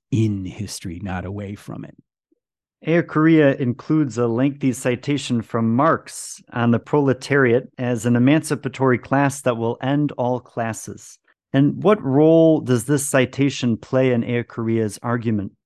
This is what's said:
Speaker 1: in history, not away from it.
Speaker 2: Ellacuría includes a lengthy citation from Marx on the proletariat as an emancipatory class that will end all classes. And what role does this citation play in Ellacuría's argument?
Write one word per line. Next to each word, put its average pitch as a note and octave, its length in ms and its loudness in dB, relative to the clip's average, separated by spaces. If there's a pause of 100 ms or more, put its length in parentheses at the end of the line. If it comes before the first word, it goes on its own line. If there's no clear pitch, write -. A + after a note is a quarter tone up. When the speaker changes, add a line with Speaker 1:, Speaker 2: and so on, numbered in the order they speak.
(100)
Speaker 1:
in G#2 360 -2
history, F2+ 560 -12
not F#2 240 -8
away G2+ 300 -10
from - 280 -14
it. - 120 -20 (880)
Speaker 2:
Ellacuría D#3 720 4
includes C3+ 600 -2
a A#2+ 120 0
lengthy C#3 440 0
citation B2+ 720 -4
from A2+ 340 -2
Marx - 640 -2 (140)
on A#2 160 2
the A#2 80 4
proletariat C3+ 1000 0
as A#2+ 300 -4
an A#2+ 100 4
emancipatory C3 840 2
class C#3 440 -2
that A#2+ 160 -2
will A2+ 240 -4
end C#3+ 300 0
all B2 280 -4
classes. - 800 -10 (320)
And C#3 320 2
what G#3 200 2
role D#3 580 4
does A#2 240 0
this C#3 240 -2
citation B2+ 720 0
play C3 340 0
in A#2+ 100 0
Ellacuría's A2+ 800 -4
argument? A2+ 500 -4 (140)